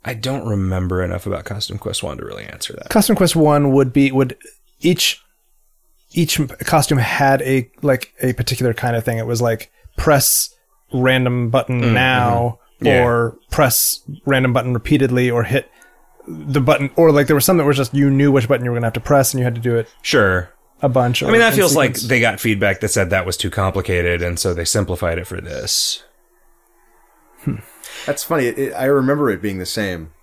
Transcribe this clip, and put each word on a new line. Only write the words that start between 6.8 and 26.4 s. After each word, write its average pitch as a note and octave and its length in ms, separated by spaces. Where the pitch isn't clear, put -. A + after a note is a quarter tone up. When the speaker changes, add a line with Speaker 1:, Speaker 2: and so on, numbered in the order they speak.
Speaker 2:
had C3+ 440
a, C3 260
like, C3+ 300
a B2+ 120
particular A#2+ 380
kind A#2+ 220
of A2+ 100
thing. A#2 140
It A2+ 80
was A#2 160
like, A2+ 280
press - 580
random B2+ 580
button B2+ 300
Speaker 1:
Mm, A#2 120
Speaker 2:
now, A#2+ 680
Speaker 1:
mm-hmm. A2+ 60
Yeah. B2 180
Speaker 2:
or A#2 340
press - 500
random C3 260
button B2 220
repeatedly, B2 560
or A#2+ 140
hit - 260
the D3+ 320
button, C#3 360
or, E3 160
like, C#3 140
there D3 100
was C3 80
some F#3 140
that D3+ 60
was C#3 120
just, C3+ 180
you C#3 160
knew C#3 220
which B2 160
button B2 160
you B2 60
were A#2+ 60
gonna A#2 100
have A2 80
to A#2 60
press C#3 320
and C3 60
you B2 60
had B2 100
to A#2 60
do A#2 160
it A2+ 120
Speaker 1:
Sure. F#2+ 480
Speaker 2:
a C#3+ 60
bunch B2 340
Speaker 1:
I - 60
Speaker 2:
or - 40
Speaker 1:
mean, A3+ 80
that A3+ 120
Speaker 2:
in A3+ 60
Speaker 1:
feels F#3 180
like C3 200
Speaker 2:
sequence. A2 120
Speaker 1:
they A#2+ 120
got A2+ 200
feedback G2+ 400
that G#2+ 80
said F#2 220
that F#2+ 160
was F#2 100
too F#2 140
complicated, F2+ 720
and F2 160
so F#2 160
they E2+ 100
simplified F2 540
it E2+ 80
for F#2 140
this. - 640